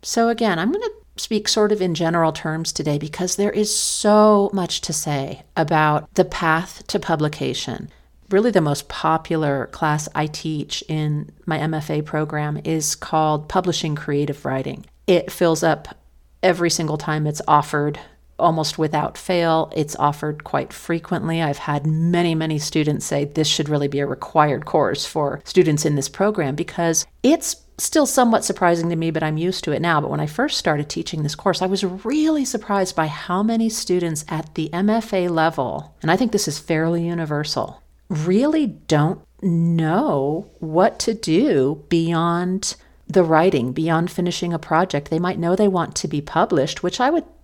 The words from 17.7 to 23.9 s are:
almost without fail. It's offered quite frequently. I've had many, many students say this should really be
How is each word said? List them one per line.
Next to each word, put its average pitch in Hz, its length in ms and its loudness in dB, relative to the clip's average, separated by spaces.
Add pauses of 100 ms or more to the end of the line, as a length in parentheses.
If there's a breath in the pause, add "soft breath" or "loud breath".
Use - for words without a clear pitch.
almost 160 400 0
without 156 400 -2
fail. 165 580 0
It's 147 220 -4
offered 151 480 -2
quite - 260 -4
frequently. 165 720 -4
I've 143 160 0
had 147 280 -4
many, 165 500 2
many 160 220 -2
students 147 480 0
say 143 200 0
this 151 240 0
should 147 180 0
really 143 220 0
be 139 100 -2